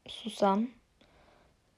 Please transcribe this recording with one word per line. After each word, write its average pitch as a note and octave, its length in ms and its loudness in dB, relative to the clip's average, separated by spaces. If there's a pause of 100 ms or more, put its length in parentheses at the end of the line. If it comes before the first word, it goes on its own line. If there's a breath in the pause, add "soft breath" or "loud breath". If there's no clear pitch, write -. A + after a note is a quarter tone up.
susam G#3 600 0 (1120 soft breath)